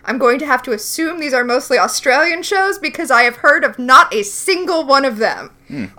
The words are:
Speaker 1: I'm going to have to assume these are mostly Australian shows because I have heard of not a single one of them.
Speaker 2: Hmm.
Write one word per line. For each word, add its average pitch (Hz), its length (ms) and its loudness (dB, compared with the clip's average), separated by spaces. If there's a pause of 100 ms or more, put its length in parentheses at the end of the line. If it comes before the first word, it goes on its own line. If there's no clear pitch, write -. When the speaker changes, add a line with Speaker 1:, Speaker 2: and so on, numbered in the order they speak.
Speaker 1:
I'm 254 140 -4
going 247 200 2
to 220 80 -6
have 254 160 0
to 262 100 -6
assume 320 480 -6
these 294 140 -4
are 247 100 0
mostly 247 340 -2
Australian 294 640 0
shows 392 360 -2
because 403 320 -6
I 240 120 4
have 240 140 0
heard 302 280 2
of 226 140 -2
not 262 340 6
a 226 100 -2
single 349 640 -2
one 269 180 4
of 240 140 -2
them. 156 320 -4 (180)
Speaker 2:
Hmm. 120 160 -8 (140)